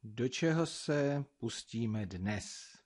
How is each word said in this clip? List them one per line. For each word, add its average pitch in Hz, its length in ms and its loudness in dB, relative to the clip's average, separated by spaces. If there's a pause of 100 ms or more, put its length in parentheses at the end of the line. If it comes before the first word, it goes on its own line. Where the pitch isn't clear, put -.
do 113 240 -2
čeho 165 380 4
se 143 580 0 (120)
pustíme 110 680 -2
dnes. 95 800 -4